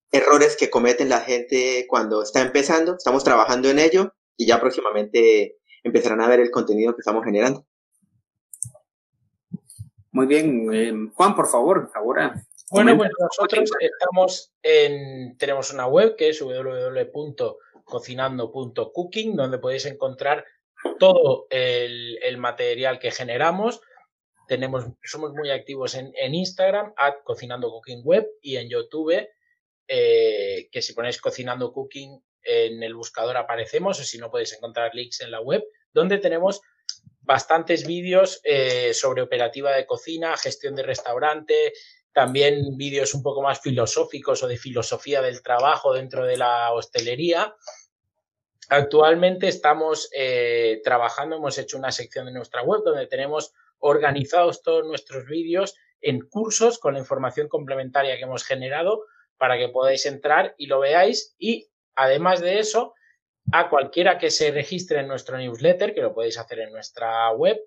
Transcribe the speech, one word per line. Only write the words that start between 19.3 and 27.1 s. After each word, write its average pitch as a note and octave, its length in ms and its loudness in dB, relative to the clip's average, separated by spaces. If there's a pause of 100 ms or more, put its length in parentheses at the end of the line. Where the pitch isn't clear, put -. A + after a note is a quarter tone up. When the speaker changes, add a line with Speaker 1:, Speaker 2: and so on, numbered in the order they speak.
Speaker 3:
donde C3 220 -2
podéis C3 280 -4
encontrar C3+ 600 -4 (520)
todo E3+ 520 6
el, A#2+ 760 -4
el B2+ 140 -2
material B2 600 -2
que A#2 120 -4
generamos. E3 720 -2 (640)
Tenemos, B2+ 380 -4 (180)
somos D3+ 300 -10
muy D3 180 -6
activos C3 440 -6
en, C3 240 -12
en C3+ 140 -4
Instagram, F#3+ 640 -2
at C#3 280 2